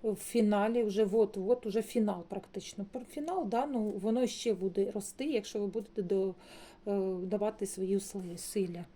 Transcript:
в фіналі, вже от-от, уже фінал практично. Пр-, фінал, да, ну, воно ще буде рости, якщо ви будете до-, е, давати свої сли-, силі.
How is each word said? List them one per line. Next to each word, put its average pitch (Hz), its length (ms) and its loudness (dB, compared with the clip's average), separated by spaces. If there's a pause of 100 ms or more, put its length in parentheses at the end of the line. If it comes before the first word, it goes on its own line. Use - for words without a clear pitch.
в 214 120 2
фіналі, 214 680 2
вже 208 280 4
от-от, 214 540 2
уже 214 160 0
фінал 208 400 0
практично. - 720 -8
Пр-, 247 180 -8
фінал, 311 380 -4
да, 240 180 2
ну, 226 240 0
воно 220 360 2
ще - 280 0
буде 190 360 0
рости, - 340 -6
якщо 226 360 -2
ви 202 60 0
будете 202 360 -4
до-, 190 320 2 (520)
е, 202 140 2 (220)
давати 208 440 0
свої 190 320 0
сли-, 180 400 -6
силі. 175 460 -2 (120)